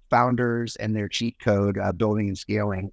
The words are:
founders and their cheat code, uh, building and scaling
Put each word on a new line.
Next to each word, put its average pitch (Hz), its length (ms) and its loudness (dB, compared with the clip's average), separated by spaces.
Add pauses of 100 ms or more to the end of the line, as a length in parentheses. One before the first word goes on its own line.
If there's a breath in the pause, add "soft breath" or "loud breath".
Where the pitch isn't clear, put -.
founders 120 680 2
and 110 180 -2
their 104 140 -2
cheat - 300 -4
code, 101 380 2
uh, 98 140 -2
building 107 380 0
and 95 80 -4
scaling 101 560 -4